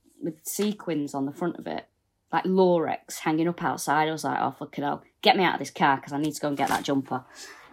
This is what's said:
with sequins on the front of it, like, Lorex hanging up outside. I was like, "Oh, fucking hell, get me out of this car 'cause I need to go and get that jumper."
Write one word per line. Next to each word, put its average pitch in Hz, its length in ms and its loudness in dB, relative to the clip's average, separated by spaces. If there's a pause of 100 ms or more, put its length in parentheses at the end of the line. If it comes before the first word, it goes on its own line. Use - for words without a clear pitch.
(220)
with 156 240 -8
sequins 175 680 -4
on 139 140 -2
the 139 40 -6
front 175 260 -4
of - 100 -12
it, - 180 -8 (480)
like, 170 120 0
Lorex 180 760 2
hanging 160 280 2
up 175 160 -2
outside. 151 460 0
I - 20 0
was 156 120 -4
like, 135 180 -2
"Oh, 135 160 0
fucking 147 260 -8
hell, 143 200 -2 (180)
get 202 160 6
me 190 60 4
out 170 100 4
of - 60 -2
this - 100 -8
car 139 320 2
'cause 143 100 -14
I 139 60 -4
need 151 160 -2
to - 80 -12
go 151 60 0
and 143 100 -2
get 139 120 0
that 143 140 0
jumper." 131 400 -2 (500)